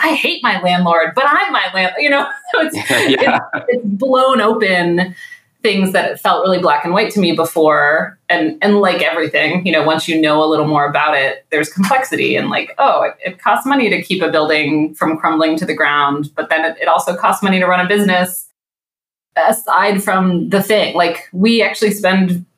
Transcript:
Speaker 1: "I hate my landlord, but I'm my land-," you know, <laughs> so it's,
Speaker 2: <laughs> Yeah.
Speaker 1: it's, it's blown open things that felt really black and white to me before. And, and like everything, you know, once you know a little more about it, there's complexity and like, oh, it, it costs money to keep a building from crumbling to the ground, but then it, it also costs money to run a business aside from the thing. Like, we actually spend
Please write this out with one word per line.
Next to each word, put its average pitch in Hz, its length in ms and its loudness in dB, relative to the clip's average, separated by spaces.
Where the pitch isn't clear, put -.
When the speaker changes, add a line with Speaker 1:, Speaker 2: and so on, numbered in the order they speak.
Speaker 1:
"I 320 100 2
hate 339 300 -2
my 196 180 0
landlord, 175 540 2
but 262 100 0
I'm 349 260 0
my 202 220 0
land-," 185 240 -2
you 285 120 0
know, 277 180 0
<laughs> - 140 -10
so 440 60 0
it's, 311 160 -2
Speaker 2:
<laughs> - 140 -6
Yeah. - 160 2
Speaker 1:
it's, - 140 -8
it's 240 160 -2
blown 254 560 2
open 185 760 0
things 196 300 0
that 175 280 -2
felt 180 240 0
really 185 140 2
black 151 260 0
and 175 100 -2
white 220 160 0
to 208 100 -2
me 170 140 2
before. 160 840 0
And, 165 340 -2
and 202 180 4
like 180 220 0
everything, 160 640 -2
you 175 60 0
know, 156 100 2
once 156 240 0
you 160 140 0
know 156 220 2
a 156 40 2
little 156 220 2
more 147 200 2
about 147 280 0
it, 135 340 -2
there's 151 180 -2
complexity 185 680 -2
and - 120 -2
like, - 300 -6
oh, 208 240 2
it, - 120 -2
it 185 160 -10
costs 233 260 0
money 269 240 2
to 180 100 -2
keep 185 220 -4
a 160 80 0
building 151 640 0
from 160 240 -2
crumbling 160 380 0
to 165 100 -4
the 156 80 -2
ground, 147 640 0
but 151 120 -6
then 160 160 0
it, 160 180 -4
it 175 60 0
also 170 280 0
costs - 260 -2
money 190 160 2
to 180 80 0
run 180 180 2
a 180 40 -4
business 185 600 0
aside - 640 0
from 185 480 0
the 196 120 2
thing. 190 320 0
Like, 170 380 0
we 220 300 2
actually 202 300 0
spend 185 520 0